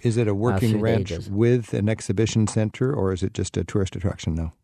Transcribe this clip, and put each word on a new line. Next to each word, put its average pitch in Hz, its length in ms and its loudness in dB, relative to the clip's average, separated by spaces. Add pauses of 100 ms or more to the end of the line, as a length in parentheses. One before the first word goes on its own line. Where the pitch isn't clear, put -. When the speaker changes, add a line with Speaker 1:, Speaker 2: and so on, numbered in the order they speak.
Speaker 1:
Is 113 140 0
it 120 100 2
a 104 40 0
Speaker 2:
uh, - 40 0
Speaker 1:
working 113 360 2
Speaker 2:
through 107 80 2
the 104 40 0
Speaker 1:
ranch 107 280 0
Speaker 2:
ages. 85 200 -8
Speaker 1:
with 117 420 2
an 104 160 0
exhibition 110 580 2
center, 113 460 0
or 95 200 0
is 92 100 -4
it 95 100 -2
just - 240 -4
a 95 60 0
tourist 95 320 -2
attraction 92 400 -4
now? 80 180 -6 (100)